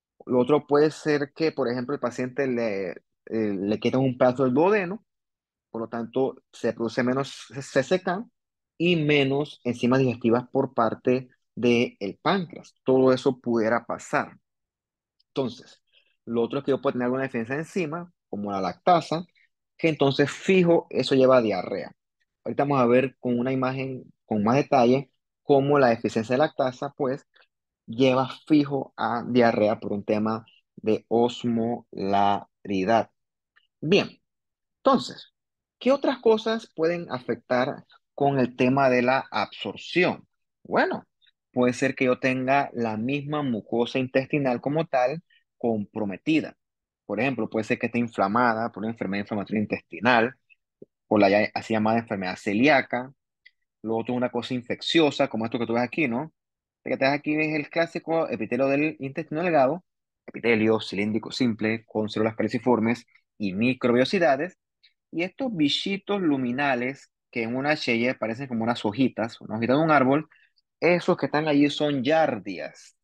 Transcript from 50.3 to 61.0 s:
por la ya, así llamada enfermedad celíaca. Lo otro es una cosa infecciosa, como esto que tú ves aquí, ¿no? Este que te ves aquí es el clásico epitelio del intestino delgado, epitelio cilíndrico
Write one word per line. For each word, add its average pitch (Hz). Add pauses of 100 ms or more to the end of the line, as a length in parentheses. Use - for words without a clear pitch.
por 107
la 98
ya, 104
así 104
llamada 110
enfermedad 95
celíaca. 127 (680)
Lo 113
otro 113
es 123
una 123
cosa 120
infecciosa, 135
como 113
esto 117
que 117
tú 113
ves 120
aquí, 147
¿no? 127 (440)
Este -
que 127
te 135
ves 143
aquí 151
es 156
el 147
clásico 165
epitelio 120
del 147
intestino 151
delgado, 160 (420)
epitelio 110
cilíndrico 104